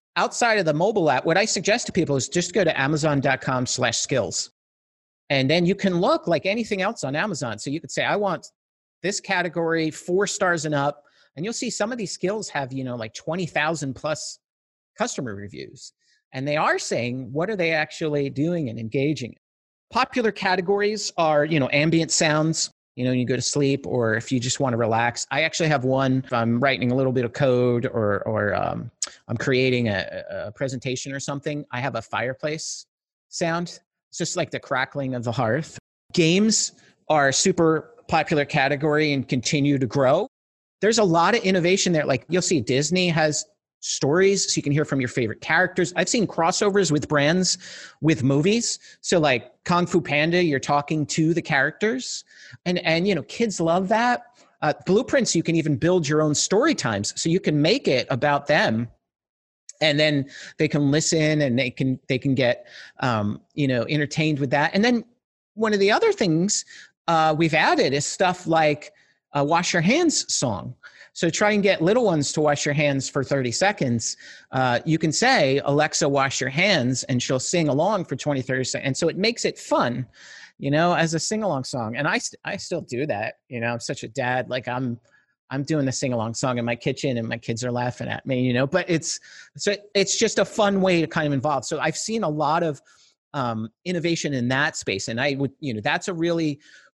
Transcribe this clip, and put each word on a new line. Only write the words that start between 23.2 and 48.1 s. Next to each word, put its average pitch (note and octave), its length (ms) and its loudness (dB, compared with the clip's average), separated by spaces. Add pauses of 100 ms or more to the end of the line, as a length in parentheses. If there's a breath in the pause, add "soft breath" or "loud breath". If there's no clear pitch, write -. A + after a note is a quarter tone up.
go B2+ 100 0
to B2+ 60 -2
sleep, C#3 440 0
or A2+ 300 0
if A2+ 160 -4
you C3 80 2
just B2+ 200 -4
wanna B2+ 180 0
relax. A#2 520 0
I C#3+ 140 0
actually D#3+ 260 0
have C3+ 160 2
one, C3 400 2
if - 80 -6
I'm A#2 260 2
writing B2 320 0
a B2 40 0
little C3 180 0
bit B2+ 100 0
of A2+ 100 -4
code B2 520 2
or, G#2 420 0
or, G#2 280 0
um, G#2 360 -4 (360 loud breath)
I'm A#2 100 -4
creating B2+ 520 2
a, F#2 420 -4
a, F#2+ 160 -8
a G#2+ 40 -12
presentation C3 640 -6
or C#3 60 -8
something, D3 520 -8
I B2 100 -6
have C3 120 -4
a A2+ 80 -4
fireplace C3 840 -6 (420)
sound. E3+ 500 -4 (300)
It's - 80 -16
just - 180 -4
like E3 140 -2
the C3+ 100 -6
crackling C3 540 -4
of B2 100 -6
the A#2 80 -2
hearth. B2 460 -2 (360)
Games F#3 580 2 (380 soft breath)
are D3 180 4
a C3 60 2
super D#3+ 580 2 (160)
popular D#3 360 2
category D3 720 2
and C3+ 140 -2
continue C#3+ 500 0
to C3 80 0
grow. C#3 420 2 (540)
There's A3 160 2
a A3 60 4
lot F3 320 4
of - 80 0
innovation F#3 500 2
there. D3 140 2
Like, C3+ 200 0
you'll F3 140 0
see F3 180 2
Disney D3 500 0
has D#3 360 0 (360)
stories, F#3 720 2
so - 60 0
you D#3 60 -2
can C#3+ 80 0
hear D3 120 2
from C#3+ 160 -2
your B2 100 -2
favorite A2+ 320 -2
characters. F3+ 540 0
I've F3+ 140 0
seen A3+ 160 2
crossovers F#3 680 2
with D3 160 0
brands, D#3 520 2 (420 loud breath)
with D3 220 2